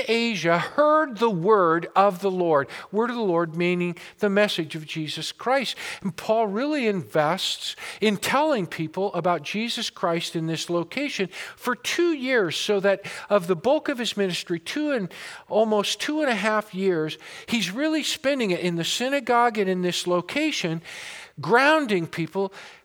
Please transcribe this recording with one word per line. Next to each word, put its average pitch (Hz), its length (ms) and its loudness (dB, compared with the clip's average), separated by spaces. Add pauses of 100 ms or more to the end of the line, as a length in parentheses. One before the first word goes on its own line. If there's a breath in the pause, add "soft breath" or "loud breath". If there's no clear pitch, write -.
Asia 220 480 2
heard 294 640 2
the 233 100 4
word 170 640 4
of 190 260 4
the 196 100 0
Lord. 165 360 2 (240 loud breath)
Word 226 200 0
of 240 60 -4
the 233 60 -4
Lord 170 320 0
meaning 175 400 0 (260 loud breath)
the 208 100 2
message 196 440 0
of 156 120 -8
Jesus 156 460 -6
Christ. 254 440 -2 (240 loud breath)
And 190 160 -6
Paul 226 300 2
really 254 420 0
invests 165 880 -2 (240 loud breath)
in 208 160 2
telling 269 500 2
people 170 460 -4
about 175 300 0
Jesus 220 480 -4
Christ 170 440 -2
in 160 120 -2
this 160 240 -4
location 175 580 -2 (280 loud breath)
for 240 200 -2
two 349 380 0
years, 247 420 0
so 202 240 0
that 196 240 2 (240 loud breath)
of 196 200 2
the 185 80 2
bulk 294 340 2
of 262 80 -4
his 233 180 -4
ministry, 185 420 -2
two 294 340 -4
and 202 200 -2 (360 loud breath)
almost 214 520 2
two 302 200 -2
and 285 100 2
a 233 40 2
half 214 400 0
years, 175 440 0 (280 loud breath)
he's 190 260 -2
really 311 320 0
spending 262 480 0
it 170 80 -2
in 170 160 0
the 165 80 -2
synagogue 240 720 2
and 190 100 2
in 185 140 0
this 175 240 -2
location, 175 760 0 (600 loud breath)
grounding 233 640 4
people, 190 460 -4 (320 loud breath)